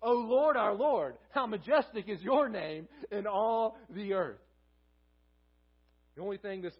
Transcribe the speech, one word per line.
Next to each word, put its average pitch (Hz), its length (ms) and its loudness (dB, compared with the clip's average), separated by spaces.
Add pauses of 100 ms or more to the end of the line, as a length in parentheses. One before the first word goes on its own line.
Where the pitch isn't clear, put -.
"O 226 100 2
Lord, 254 460 4
our 214 160 2
Lord, 202 420 0 (140)
how 262 180 -2
majestic 214 640 0
is 185 120 -6
your 262 280 2
name 160 380 -8 (240)
in 202 160 -4
all 220 500 0 (120)
the 196 240 -4
earth." 151 280 -2 (1700)
The 147 60 -12
only 196 160 -6
thing 196 240 -8
this 175 180 -8